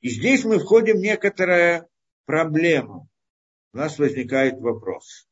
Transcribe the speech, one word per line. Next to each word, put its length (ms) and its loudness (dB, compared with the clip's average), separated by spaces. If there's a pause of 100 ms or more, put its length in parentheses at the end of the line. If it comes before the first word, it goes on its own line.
И 80 -6
здесь 340 0
мы 160 2
входим 380 4
в 40 -2
некоторую 840 0 (380)
проблему. 840 -2 (640)
У 40 -12
нас 220 -8
возникает 560 0
вопрос. 760 -8